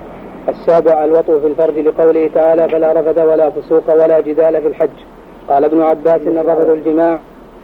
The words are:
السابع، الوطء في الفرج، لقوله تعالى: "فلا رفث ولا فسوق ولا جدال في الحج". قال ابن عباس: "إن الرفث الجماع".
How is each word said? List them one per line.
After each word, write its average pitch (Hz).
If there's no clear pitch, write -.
السابع، 160
الوطء 160
في 151
الفرج، 156
لقوله 160
تعالى: 165
"فلا 160
رفث 156
ولا 160
فسوق 160
ولا 160
جدال 156
في 151
الحج". 151
قال 143
ابن 160
عباس: 160
"إن 165
الرفث 160
الجماع". 160